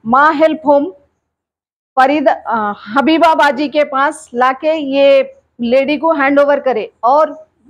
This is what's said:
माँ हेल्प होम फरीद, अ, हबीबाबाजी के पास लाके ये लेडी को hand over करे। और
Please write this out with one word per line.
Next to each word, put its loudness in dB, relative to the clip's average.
माँ 2
हेल्प 0
होम 0
फरीद, 2
अ, -4
हबीबाबाजी 0
के -2
पास -4
लाके -2
ये 2
लेडी 0
को 0
hand 2
over 0
करे। -4
और 0